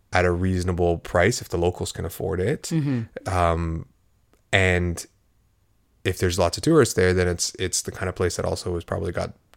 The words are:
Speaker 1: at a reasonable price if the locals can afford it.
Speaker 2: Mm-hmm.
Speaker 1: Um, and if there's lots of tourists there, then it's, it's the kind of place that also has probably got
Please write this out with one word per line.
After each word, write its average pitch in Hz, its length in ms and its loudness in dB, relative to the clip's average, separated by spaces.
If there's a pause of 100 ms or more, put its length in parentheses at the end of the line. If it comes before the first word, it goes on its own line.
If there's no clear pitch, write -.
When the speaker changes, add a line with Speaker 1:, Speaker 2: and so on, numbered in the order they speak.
(120)
Speaker 1:
at 90 120 4
a 90 60 4
reasonable 87 680 0
price - 440 2
if - 80 -16
the 90 80 -2
locals 85 340 -2
can 87 140 -8
afford 87 340 -4
it. 120 240 -2
Speaker 2:
Mm-hmm. 139 640 -4
Speaker 1:
Um, 85 580 0 (680)
and 90 520 2 (1000)
if 95 140 -2
there's 90 200 0
lots 85 180 2
of - 80 -8
tourists 151 300 4
there, 92 180 4
then 90 160 2
it's, - 300 -4
it's 92 240 -4
the - 100 -8
kind 92 160 -6
of 90 60 -6
place 90 220 -2
that 90 100 -4
also 90 280 -4
has 85 100 -6
probably 90 280 -4
got 87 220 -6 (220)